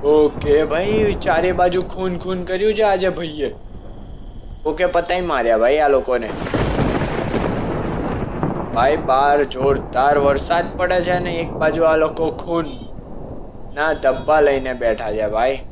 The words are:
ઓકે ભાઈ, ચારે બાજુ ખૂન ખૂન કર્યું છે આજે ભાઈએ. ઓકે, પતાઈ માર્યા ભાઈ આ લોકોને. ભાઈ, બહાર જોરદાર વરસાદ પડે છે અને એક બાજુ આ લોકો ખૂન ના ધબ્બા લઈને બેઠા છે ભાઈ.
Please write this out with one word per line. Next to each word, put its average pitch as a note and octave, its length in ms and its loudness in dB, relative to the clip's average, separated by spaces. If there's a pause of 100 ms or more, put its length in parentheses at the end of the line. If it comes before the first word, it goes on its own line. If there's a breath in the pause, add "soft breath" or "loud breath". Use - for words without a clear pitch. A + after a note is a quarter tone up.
ઓકે D3 540 4
ભાઈ, G3+ 580 0
ચારે F3 300 2
બાજુ F3+ 300 2
ખૂન F#3 360 -4
ખૂન F3+ 260 -4
કર્યું F#3+ 300 0
છે G#3 80 0
આજે F#3+ 280 2
ભાઈએ. D#3 460 -4 (1080)
ઓકે, D#3 200 0
પતાઈ F3+ 360 0
માર્યા B2 360 2
ભાઈ B2 200 4
આ D3+ 100 4
લોકોને. B2 420 2 (2500)
ભાઈ, C3+ 240 4
બહાર C#3+ 460 2
જોરદાર C3+ 760 2
વરસાદ C#3+ 460 2 (120)
પડે F3+ 240 0
છે F3+ 100 -2
અને F3 240 -2
એક E3 160 -4
બાજુ D#3 320 0
આ D#3+ 120 6
લોકો D#3 360 0
ખૂન E3+ 340 -2 (1080)
ના D#3 180 0
ધબ્બા C#3+ 480 2
લઈને C3+ 320 2
બેઠા A2+ 380 -2
છે G#2+ 180 -2
ભાઈ. B2 300 0 (120)